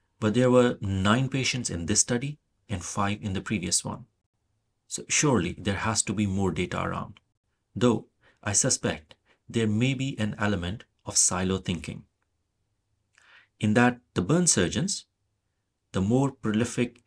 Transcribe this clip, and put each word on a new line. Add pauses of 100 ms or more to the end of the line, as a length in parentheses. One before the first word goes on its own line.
(180)
But
there
were
nine
patients
in
this
study (300)
and
five
in
the
previous
one. (840)
So
surely
there
has
to
be
more
data
around, (560)
though (360)
I
suspect (340)
there
may
be
an
element (200)
of
silo
thinking, (1600)
in
that (140)
the
burn
surgeons, (880)
the
more
prolific